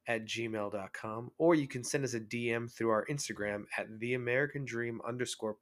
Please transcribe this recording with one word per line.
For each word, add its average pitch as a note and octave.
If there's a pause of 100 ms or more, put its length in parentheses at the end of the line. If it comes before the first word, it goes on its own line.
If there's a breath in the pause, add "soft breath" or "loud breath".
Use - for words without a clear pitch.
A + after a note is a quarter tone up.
at A2+
gmail A2
dot G2
com, A2+
or E3
you C#3+
can B2
send C#3
us A#2
a A2+
D A#2
M A#2
through A2+
our G#2+
Instagram G#2 (120)
at G#2+
the A#2+
American C3
Dream A#2
underscore A#2